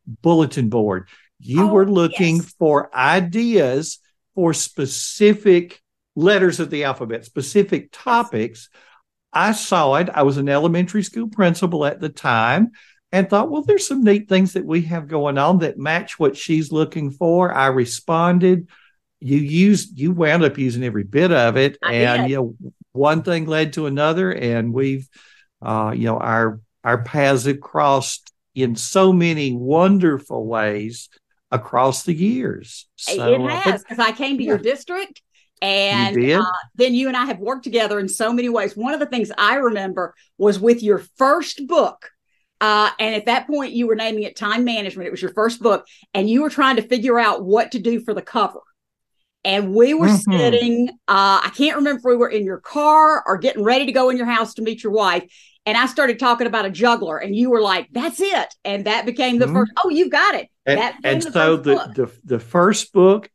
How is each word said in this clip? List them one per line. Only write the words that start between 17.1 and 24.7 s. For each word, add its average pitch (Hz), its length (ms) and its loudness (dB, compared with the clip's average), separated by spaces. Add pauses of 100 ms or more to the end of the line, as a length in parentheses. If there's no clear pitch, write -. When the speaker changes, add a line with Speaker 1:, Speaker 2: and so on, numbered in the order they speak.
Speaker 1:
I 135 140 2
responded. 170 1000 2 (540)
You 139 160 0
used, 165 600 2
you 151 140 -2
wound 165 320 2
up 143 140 0
using 127 260 -2
every 107 220 -4
bit 147 260 2
of 117 240 2
it. 139 260 2
Speaker 2:
I 165 120 -2
Speaker 1:
And, 123 300 2
Speaker 2:
did. 131 80 -2
Speaker 1:
you 139 40 -2
know, 123 380 -8 (180)
one 151 320 0
thing 165 220 -4
led 156 280 -2
to 156 120 -6
another. 156 460 -2
And 117 420 -2